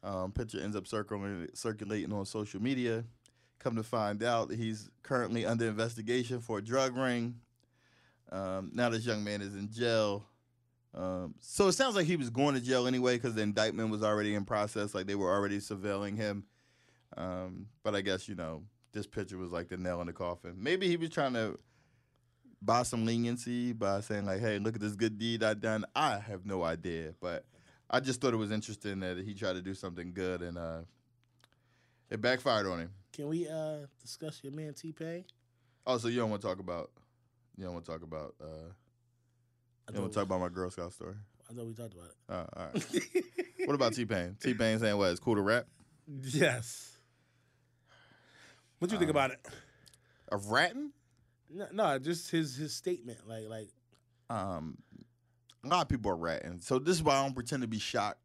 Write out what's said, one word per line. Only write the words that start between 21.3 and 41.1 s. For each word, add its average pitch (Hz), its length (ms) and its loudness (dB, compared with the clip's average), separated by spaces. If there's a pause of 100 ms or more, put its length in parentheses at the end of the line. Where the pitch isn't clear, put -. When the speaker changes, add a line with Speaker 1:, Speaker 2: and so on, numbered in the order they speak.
Speaker 1:
to 110 240 0 (1040)
buy 113 220 6
some 117 220 2
leniency 120 680 2
by 98 280 2
saying, 101 240 -2
like, 95 140 0
"Hey, 107 200 2
look 107 160 0
at 101 60 -4
this 104 140 -2
good 107 220 2
deed 113 260 0
I 107 120 4
done." 107 300 0 (100)
I 135 240 4
have 101 260 -8
no 95 180 0
idea, 82 560 -2
but 87 260 -6 (440)
I 127 100 4
just 131 220 -2
thought 123 120 4
it 113 40 2
was 107 140 0
interesting 104 500 -4
that 92 160 -2
he 101 160 -8
tried 98 200 -2
to 92 80 -4
do 95 120 -6
something 87 400 -8
good 92 280 -2
and, 87 160 -6
uh, 82 260 -6 (1300)
it 107 120 -6
backfired 123 460 4
on 87 120 0
him. 85 140 -8 (180)
Speaker 2:
Can 147 160 -6
we, 160 200 -2
uh, 156 380 -6 (160)
discuss - 420 -12
your 139 100 -10
man 151 200 -10
T-Pain? 165 520 -10 (600)
Speaker 1:
Oh, 127 120 4
so 113 100 0
you 120 120 2
don't 110 100 2
wanna 104 120 -2
talk 95 180 -2
about, 87 320 -6 (680)
you 98 80 -8
don't 90 80 -6
wanna 82 120 -8
talk 80 160 -8
about, 78 380 -10
uh, 71 60 -14
Speaker 2:
I - 20 -12
Speaker 1:
you 78 80 -12
don't - 1400 -18
wanna 104 100 0
Speaker 2:
don't. 104 80 -4
Speaker 1:
talk 104 100 2
about 92 160 0
my 90 100 0
Girl 90 220 -2
Scout 87 220 -8
story? 87 220 -12 (340)